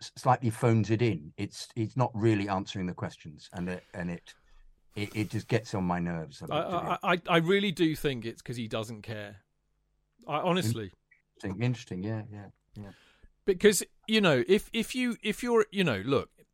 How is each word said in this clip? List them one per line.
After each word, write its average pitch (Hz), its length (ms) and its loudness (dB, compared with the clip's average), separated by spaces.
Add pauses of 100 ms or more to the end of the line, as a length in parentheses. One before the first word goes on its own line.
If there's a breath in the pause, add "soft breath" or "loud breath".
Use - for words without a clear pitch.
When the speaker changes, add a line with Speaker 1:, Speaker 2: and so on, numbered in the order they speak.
Speaker 1:
s-, - 160 -16
slightly 123 340 2
phones 113 400 4
it 113 100 2
in. 90 360 -2
It's, - 400 -10
it's 107 200 -4
not 123 160 0
really 104 360 2
answering 98 380 -4
the 90 80 -6
questions, 82 600 -12
and 90 140 -6
it, 90 160 -8 (100)
and 87 160 -6
it, - 240 -12 (640)
it, 101 180 -6
it 107 160 -2
just 101 180 -4
gets 113 260 0
on 95 100 -2
my 87 160 0
nerves 82 420 -6
a 82 60 -12
bit, - 60 -6
Speaker 2:
I, 156 80 0
Speaker 1:
to - 60 -6
be 185 80 -4
Speaker 2:
I, 175 360 -2
I, 185 160 0
I 175 100 4
really 196 340 2
do 160 240 2
think 123 300 -4
it's 113 160 -10
'cause 120 140 -10
he 120 120 -6
doesn't 110 340 -6
care. 104 340 -12 (920)
I 147 100 -2
honestly. 113 540 0 (440)
Speaker 1:
Interesting, 98 280 -8
interesting, 113 380 -4
yeah, 110 280 -4
yeah, 101 160 -14 (300)
yeah. 104 140 -14 (540 soft breath)
Speaker 2:
Because 202 380 6 (240)
you 220 140 4
know, 147 280 6
if, 202 240 4
if 220 220 -2
you, 247 280 -2
if 208 200 -2
you're, 233 280 4
you 190 140 2
know, 107 200 0
look, 117 260 0 (240)